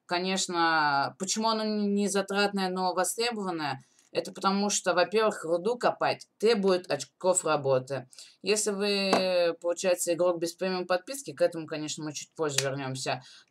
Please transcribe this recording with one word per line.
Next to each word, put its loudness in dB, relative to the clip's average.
конечно, 0
почему -2
оно 0
н-, 0
не 2
затратное, 0
но -2
востребованное, -2
это -4
потому 0
что, 0
во-первых, 2
руду 0
копать 0
требует 2
очков 0
работы. 0
Если 0
вы, 2
получается, 0
игрок 2
без -4
премиум -4
подписки, -4
к -10
этому, 0
конечно, -8
мы -6
чуть -12
позже -2
вернёмся, -4